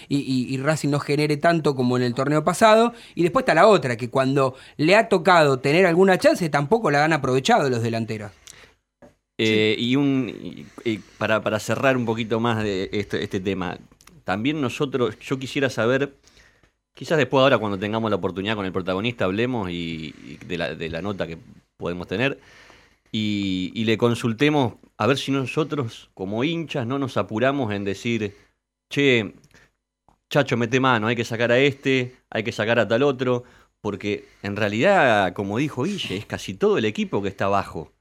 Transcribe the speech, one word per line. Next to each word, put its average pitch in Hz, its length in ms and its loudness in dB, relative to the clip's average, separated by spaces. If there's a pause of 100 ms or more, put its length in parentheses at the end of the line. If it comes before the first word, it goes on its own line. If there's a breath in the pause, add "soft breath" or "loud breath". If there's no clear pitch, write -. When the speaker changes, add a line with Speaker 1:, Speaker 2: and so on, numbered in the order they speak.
Speaker 1:
y, 139 80 0
y, 131 360 -2
y 135 40 -4
Racing 147 320 0
no 143 100 0
genere 147 380 0
tanto 156 360 2
como 127 240 0
en 127 60 2
el 120 100 0
torneo 143 300 0
pasado. 220 500 4 (220 loud breath)
Y 165 80 0
después - 200 2
está 165 120 2
la 175 100 8
otra, 143 300 6
que 117 140 -8
cuando 135 460 2 (220 loud breath)
le 160 200 4
ha 226 100 4
tocado 165 520 4
tener 156 280 4
alguna 180 320 4
chance, 254 300 2
tampoco 147 420 2
la 143 140 4
han 160 80 2
aprovechado 139 560 2
los 120 120 0
delanteros. 110 500 -4 (1080 loud breath)
Speaker 2:
Eh, 110 400 4
Speaker 1:
Sí. 120 60 -2
Speaker 2:
y 127 100 2
un, 135 340 0
y, 73 360 -12 (220)
y 110 100 -2 (200)
para, 107 240 0
para 107 180 -2
cerrar 123 380 0
un 120 80 -2
poquito 113 340 -2
más 113 220 0
de 98 300 -4
este, 101 320 -4
este 104 160 -6
tema, 92 400 -6 (440)
también 127 380 -4
nosotros, 127 580 -4
yo 135 200 -6
quisiera 131 320 -4
saber, 131 420 0 (800 soft breath)
quizás 156 240 -2
después 139 240 2
ahora 131 160 6
cuando 101 220 -2
tengamos 107 320 -2
la 98 60 0
oportunidad 95 380 -4
con 98 120 -4
el 92 40 -6
protagonista 95 540 -2
hablemos 104 460 -2
y, 82 420 -8 (100)
y 64 220 -16
de 85 140 -6
la, 78 160 -4
de 82 140 -8
la 82 120 -8
nota 92 240 -6
que 80 140 -12 (380)
podemos 87 300 -8
tener, 135 320 -4 (720 soft breath)
y, 101 600 -2
y 110 120 -4
le 110 120 2
consultemos 120 760 0 (240)
a 107 100 0
ver 135 100 2
si 139 140 -6
nosotros 139 840 -4
como 101 300 -4
hinchas 160 420 -4
no 135 140 -4
nos 131 180 -4
apuramos 113 560 -2
en 101 100 -4
decir, 104 520 -4 (560 soft breath)
"Che, 127 420 2 (960 soft breath)
Chacho, 131 260 0
mete 120 240 0
mano, 123 280 2
hay 120 80 0
que 120 100 -4
sacar 117 260 -2
a 120 60 4
este, 131 580 0 (140)
hay 113 140 -6
que 110 80 -6
sacar 117 260 0
a 110 100 2
tal 117 140 2
otro", 127 420 0 (380 soft breath)
porque 101 440 -6 (180)
en 101 120 -6
realidad, 110 800 2
como 101 240 -4
dijo 135 260 -4
Guille, 160 340 -6
es 101 100 -10
casi - 260 -10
todo 190 240 0
el 113 80 0
equipo 107 380 -4
que 95 60 -2
está - 160 -4
abajo. 95 560 -2